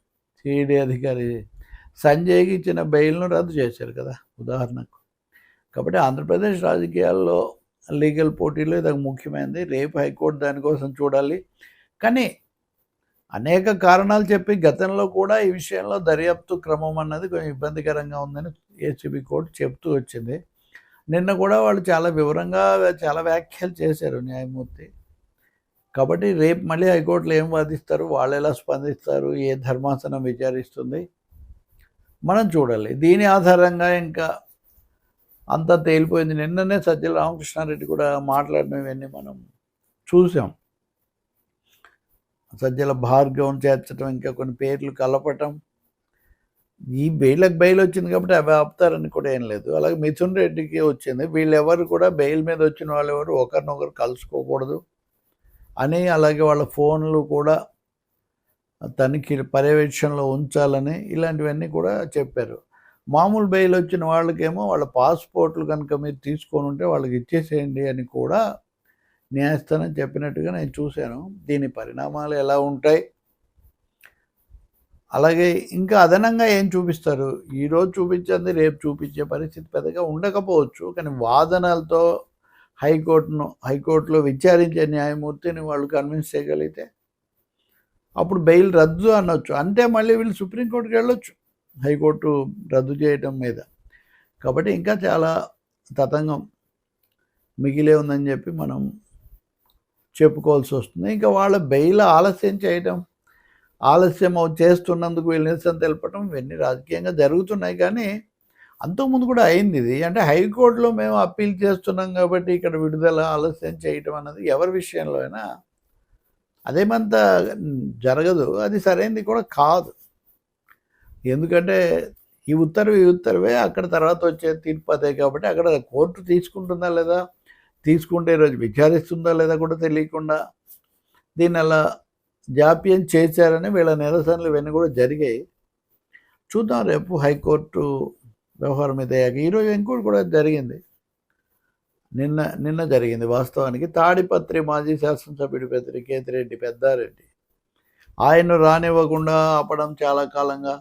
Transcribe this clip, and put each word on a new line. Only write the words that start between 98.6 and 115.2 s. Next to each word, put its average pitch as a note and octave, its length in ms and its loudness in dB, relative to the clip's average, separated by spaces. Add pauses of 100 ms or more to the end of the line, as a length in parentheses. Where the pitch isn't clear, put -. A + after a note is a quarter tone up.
మనం C#3 200 -6 (1400)
చెప్పుకోవాల్సి D3+ 600 4
వస్తుంది. F3 380 -8
ఇంకా G#3+ 120 2 (100)
వాళ్ళ G3 180 2 (160)
బెయిల్ E3+ 300 4 (160)
ఆలస్యం G3 460 0
చేయటం, F3+ 320 -2 (840)
ఆలస్యం F3 600 4
అవు-, D#3+ 180 -2
చేస్తున్నందుకు E3+ 720 2
వీళ్ళు D#3 160 0
నిరసన E3 360 -2
తెలపడం, F3+ 460 -4
ఇవన్నీ C#3+ 340 -10
రాజకీయంగా E3 480 -6 (100)
జరుగుతున్నాయి. F3+ 600 0
కానీ G#3 260 -2 (760)
అంతకుముందు C4 480 0
కూడా A#3+ 180 4
అయింది F3+ 320 2
ఇది. A#2+ 140 0 (100)
అంటే F3+ 140 -2 (100)
హైకోర్టులో A#3 580 4 (120)
మేము G#3+ 160 0 (100)
అప్పీల్ G3+ 280 -2 (100)
చేస్తున్నాం F#3 440 -2 (100)
కాబట్టి F3+ 400 2
ఇక్కడ F3 160 -4 (100)
విడుదల D#3 360 2 (160)
ఆలస్యం D#3+ 480 -4
చేయటం D3 360 -6
అన్నది D3 200 -16 (140)
ఎవరి F3 260 0
విషయంలో D#3 440 -6